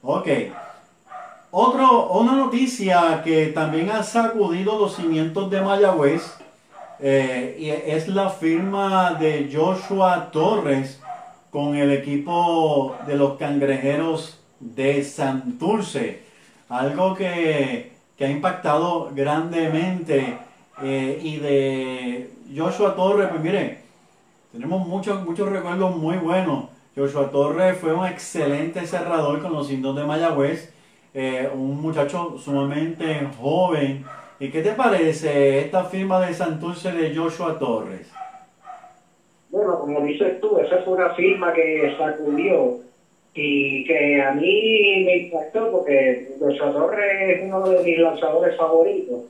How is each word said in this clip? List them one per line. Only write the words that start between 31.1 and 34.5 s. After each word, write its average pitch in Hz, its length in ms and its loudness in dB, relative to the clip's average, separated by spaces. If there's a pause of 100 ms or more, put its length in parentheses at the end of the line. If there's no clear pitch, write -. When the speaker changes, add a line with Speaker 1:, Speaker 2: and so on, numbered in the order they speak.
Speaker 1:
eh, 131 400 -2
un 135 280 -4
muchacho 143 560 -2
sumamente 143 880 -2 (140)
joven. 147 600 0 (380)
¿Y 135 80 -6
qué 156 120 -2